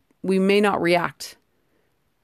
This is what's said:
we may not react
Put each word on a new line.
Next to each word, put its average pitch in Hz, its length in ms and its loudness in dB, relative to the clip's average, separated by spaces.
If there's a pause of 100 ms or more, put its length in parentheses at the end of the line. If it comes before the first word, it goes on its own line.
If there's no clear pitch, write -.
(220)
we 190 160 0
may 196 220 2
not 202 220 0
react 170 540 -2 (880)